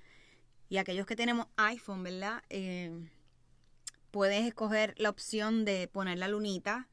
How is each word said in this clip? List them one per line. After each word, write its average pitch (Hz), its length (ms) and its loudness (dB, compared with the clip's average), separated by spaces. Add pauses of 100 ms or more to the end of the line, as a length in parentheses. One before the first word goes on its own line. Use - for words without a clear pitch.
(680)
Y 190 80 -2
aquellos 190 280 -2
que 226 100 -4
tenemos 233 320 0 (100)
iPhone, 214 460 0
¿verdad? 185 460 -6
Eh, 180 420 -4 (1200)
puedes 202 340 4
escoger 220 520 2
la 214 120 2
opción 220 560 0
de 185 220 2
poner 185 300 -2
la 185 100 -2
lunita 208 640 -2